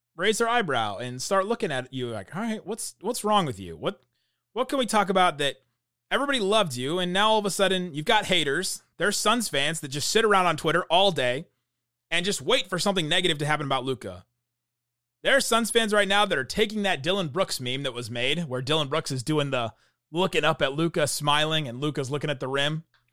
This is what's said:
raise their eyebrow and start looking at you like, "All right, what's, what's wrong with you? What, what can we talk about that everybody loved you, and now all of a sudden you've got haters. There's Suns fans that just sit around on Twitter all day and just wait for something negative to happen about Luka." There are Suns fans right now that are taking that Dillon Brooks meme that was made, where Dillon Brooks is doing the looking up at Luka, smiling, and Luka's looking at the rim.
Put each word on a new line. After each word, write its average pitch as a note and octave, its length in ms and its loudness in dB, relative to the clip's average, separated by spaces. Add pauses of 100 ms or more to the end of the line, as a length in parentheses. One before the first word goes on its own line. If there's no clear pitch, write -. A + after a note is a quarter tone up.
(160)
raise G#3 240 0
their A#3 100 2
eyebrow C3 480 0
and B2 240 -8
start F#3+ 240 0
looking G#3+ 260 -4
at B2+ 220 -6
you B2+ 140 -4
like, A2 280 -10
"All F#3 60 -6
right, A3 240 -6
what's, - 360 -10
what's A3+ 220 -4
wrong G3+ 220 2
with A#2 140 -6
you? E2+ 180 -12
What, B2+ 240 -8 (520)
what B3+ 160 -2
can C#4+ 100 0
we A#3+ 80 0
talk G3+ 220 2
about F#3 280 4
that C#3+ 200 -2 (520)
everybody C4 300 0
loved G3 360 2
you, C3+ 220 -2
and F3+ 160 -2
now G3+ 160 4
all A3 80 4
of G#3 80 0
a G3 60 -2
sudden F#3 420 0
you've D3+ 120 -6
got G#3+ 200 4
haters. E3 560 0 (160)
There's G3+ 200 0
Suns A3 320 2
fans D3+ 320 0
that D3 80 -8
just C3+ 200 -4
sit A3+ 160 4
around G3 220 6
on D#3+ 100 2
Twitter E3 320 2
all F#3+ 220 6
day C3+ 340 0 (640)
and E3+ 160 0
just G3 160 -2
wait A#3 280 0
for F3+ 100 -2
something F#3 280 0
negative E3+ 300 0
to D3 80 -4
happen D3 220 0
about C3+ 180 -2
Luka." G2+ 400 -8 (960)
There B3 160 4
are C4 40 4
Suns A3+ 280 2
fans A3+ 240 2
right G3+ 140 4
now G3+ 180 4
that F3+ 140 0
are C3 40 0
taking G#3+ 400 -2
that F3 200 0
Dillon F3+ 240 0
Brooks E3+ 320 -2
meme C3 240 -4
that C3 100 -4
was A#2+ 160 -8
made, C3 360 -2
where B2+ 180 -6
Dillon D3+ 240 0
Brooks D3+ 240 -4
is C3 100 -4
doing D3 300 0
the A#2+ 220 -4 (380)
looking E3 320 0
up D#3 200 2
at C#3 100 0
Luka, D#3+ 320 0
smiling, D3+ 640 0
and A#2+ 120 -10
Luka's C#3+ 300 -4
looking D3 220 -4
at C3 80 -6
the C3 80 -6
rim. C#3+ 360 -2 (300)